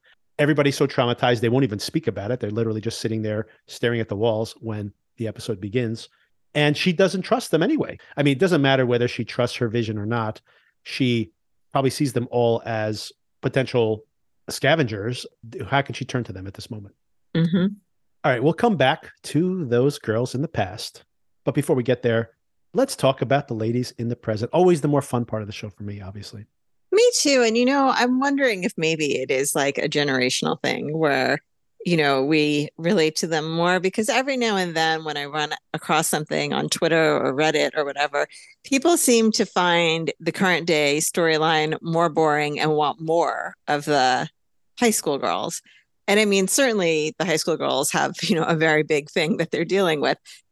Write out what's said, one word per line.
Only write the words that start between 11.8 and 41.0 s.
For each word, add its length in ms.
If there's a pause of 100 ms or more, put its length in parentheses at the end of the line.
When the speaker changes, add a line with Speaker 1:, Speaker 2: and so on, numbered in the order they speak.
Speaker 1:
sees 240
them 180
all 340
as 460 (300)
potential 640 (440)
scavengers. 760 (420)
How 140
can 140
she 100
turn 200
to 80
them 140
at 60
this 180
moment? 240 (400)
Speaker 2:
Mm-hmm. 300 (580)
Speaker 1:
All 80
right, 100
we'll 120
come 240
back 340 (120)
to 420
those 340
girls 360
in 60
the 60
past. 560 (400)
But 120
before 200
we 80
get 180
there, 300 (420)
let's 220
talk 260
about 260
the 60
ladies 440
in 120
the 60
present. 380
Always 280
the 60
more 140
fun 240
part 160
of 60
the 60
show 160
for 140
me, 180
obviously. 440 (460)
Speaker 2:
Me 240
too. 300
And, 120
you 80
know, 280
I'm 260
wondering 440
if 140
maybe 440
it 80
is, 260
like, 220
a 120
generational 720
thing 360
where, 420 (460)
you 100
know, 280
we 540
relate 400
to 100
them 220
more, 300
because 300
every 260
now 220
and 180
then 280
when 120
I 100
run 280 (200)
across 360
something 440
on 160
Twitter 480
or 160
Reddit 440
or 80
whatever, 420 (360)
people 340
seem 360
to 120
find 720
the 120
current 340
day 320
storyline 840